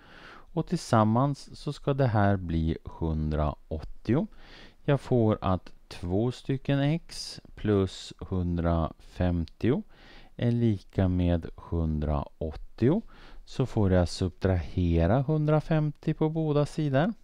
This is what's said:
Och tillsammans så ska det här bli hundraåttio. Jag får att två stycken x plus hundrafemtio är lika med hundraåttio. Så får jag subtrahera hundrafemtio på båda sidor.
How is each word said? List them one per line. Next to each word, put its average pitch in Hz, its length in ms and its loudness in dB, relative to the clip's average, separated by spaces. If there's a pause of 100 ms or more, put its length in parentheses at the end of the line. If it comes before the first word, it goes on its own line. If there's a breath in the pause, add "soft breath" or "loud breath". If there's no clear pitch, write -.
(260 loud breath)
Och - 400 -8
tillsammans 123 920 0
så 147 120 -8
ska 143 220 -2
det 135 120 2
här 101 300 4
bli 82 480 0
hundraåttio. 78 1400 -2 (580 loud breath)
Jag 143 160 2
får 110 400 2
att - 320 -2 (160)
två 101 440 -2
stycken 139 480 -2
x - 600 -4 (140)
plus 98 640 0
hundrafemtio 87 1600 0 (540 loud breath)
är 120 140 0
lika 110 580 2
med 87 380 2 (100)
hundraåttio. 78 1500 -2 (420 loud breath)
Så - 220 -4
får 98 260 2
jag 90 160 4
subtrahera 90 1120 0
hundrafemtio 151 920 0
på 160 140 0
båda 151 380 0
sidor. 151 460 0 (120)